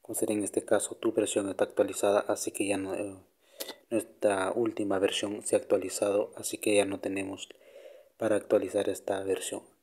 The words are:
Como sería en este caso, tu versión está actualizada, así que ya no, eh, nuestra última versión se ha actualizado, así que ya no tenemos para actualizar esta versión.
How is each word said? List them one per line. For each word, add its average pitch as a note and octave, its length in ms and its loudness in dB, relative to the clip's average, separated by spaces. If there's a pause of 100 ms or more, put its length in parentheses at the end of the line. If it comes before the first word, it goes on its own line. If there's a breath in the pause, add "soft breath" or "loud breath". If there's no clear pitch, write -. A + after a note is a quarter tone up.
Como - 140 -10
sería G#2+ 220 0
en G#2 60 -2
este G2 200 -2
caso, - 320 0
tu A2+ 160 0
versión G2+ 380 0
está G2+ 160 0
actualizada, G2+ 560 2
así - 300 -2
que G2+ 160 -4
ya G2+ 100 0
no, F#2+ 160 -4
eh, F#2+ 240 -6 (720 loud breath)
nuestra G2 640 0
última G#2+ 480 0
versión G2+ 440 0
se - 120 0
ha G2+ 40 6
actualizado, G2+ 760 0
así - 200 -8
que G#2 180 2
ya G2+ 100 6
no G2 140 -6
tenemos F#2+ 500 -6 (680 loud breath)
para G#2+ 180 2
actualizar G2+ 540 2
esta G2 340 -2
versión. F#2+ 400 -2 (180)